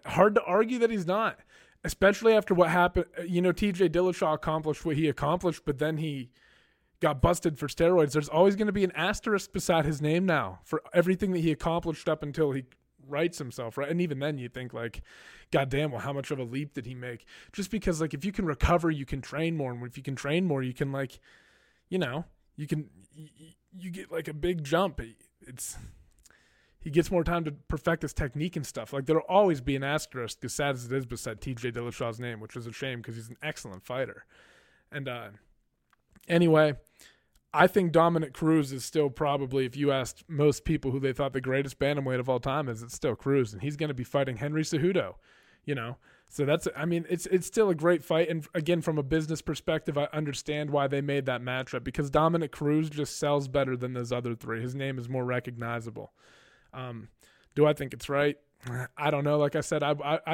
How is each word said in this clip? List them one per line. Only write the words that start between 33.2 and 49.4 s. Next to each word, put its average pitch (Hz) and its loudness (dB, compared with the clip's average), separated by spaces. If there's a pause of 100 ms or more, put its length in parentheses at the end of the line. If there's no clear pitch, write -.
an 127 -18
excellent 113 -12
fighter. 127 -6 (680)
And, 139 -8
uh, 120 -10 (1000)
anyway, 160 6 (800)
I 160 8
think 185 2
Dominic 165 4
Cruz 156 2
is 131 -8
still 151 0
probably, 139 -2
if 123 -10
you 143 2
asked 135 -2
most 147 2
people 139 0
who 135 -2
they 135 0
thought 135 -2
the 131 -2
greatest 131 -2
bantamweight 135 0
of 123 -4
all 127 2
time 139 -2
is, 113 -8
it's 120 -14
still 123 -2
Cruz, 135 2
and 101 -12
he's 143 -4
gonna 151 -4
be 123 -4
fighting 135 0
Henry 151 -2
Cejudo, 156 0 (480)
you 143 -4
know? 120 -8 (340)
So 147 0
that's, 151 2
I 147 -4
mean, 170 0
it's, 170 -2
it's 185 2
still 214 4
a 175 2
great 160 2
fight, 165 2
and 160 -4
again, 170 2
from 156 0
a 147 0
business 156 -2